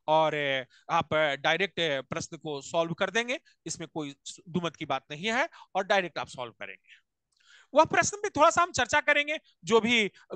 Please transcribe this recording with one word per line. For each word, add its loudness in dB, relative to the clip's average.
और, 2
अ, -2
आप, -2
अ, 2
डायरेक्ट, 0
अ, 0
प्रश्न -2
को -8
सॉल्व -2
कर 0
देंगे, -2
इसमें -10
कोई -8
स-, -16
दुमत -4
की -12
बात -2
नहीं -6
है 0
और 0
डायरेक्ट 0
आप -6
सॉल्व -10
करेंगे। -18
वह 8
प्रश्न 0
भी -4
थोड़ा 4
सा 2
हम 0
चर्चा 0
करेंगे, 0
जो 4
भी 2